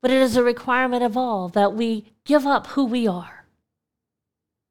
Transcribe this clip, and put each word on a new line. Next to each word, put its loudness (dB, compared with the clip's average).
But 0
it 4
is 0
a 4
requirement 0
of -2
all -2
that 2
we -4
give 2
up 0
who 0
we -2
are -8